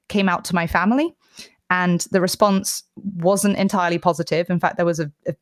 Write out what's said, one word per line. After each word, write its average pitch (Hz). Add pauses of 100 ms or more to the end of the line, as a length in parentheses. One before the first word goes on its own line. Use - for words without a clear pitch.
came 196
out 175
to 185
my 170
family, 233 (560)
and 180
the 190
response 190 (120)
wasn't 196
entirely 180
positive. 165
In 175
fact, -
there 175
was 165
a, 147 (160)
a 139